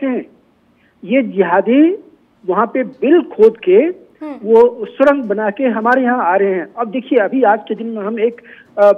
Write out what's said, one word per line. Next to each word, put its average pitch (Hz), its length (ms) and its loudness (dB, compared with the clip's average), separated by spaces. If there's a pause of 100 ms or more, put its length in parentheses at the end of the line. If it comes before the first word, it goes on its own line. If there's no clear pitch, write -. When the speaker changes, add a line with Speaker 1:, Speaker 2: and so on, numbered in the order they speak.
Speaker 1:
हैं। 254 220 -4 (760)
ये 233 180 0
जिहादी 196 840 0 (420)
वहां 190 220 -2
पे 262 160 -4
बिल 269 380 0
खोद 220 360 2
के 247 480 0 (200)
Speaker 2:
हम्म। 294 80 -12 (100)
Speaker 1:
वो 226 420 2
सुरंग 285 380 0
बना 208 260 -4
के 233 140 -6
हमारे 233 380 0
यहाँ 240 240 0
आ 175 100 0
रहे 196 180 0
हैं। 170 240 -6
अब 233 140 -6
देखिए, 254 280 -2
अभी 214 240 -2
आज 214 240 2
के 214 80 -6
दिन 226 120 -10
में 220 160 -8
हम 220 160 -6
एक, 233 220 -4 (360)
अ, 202 200 6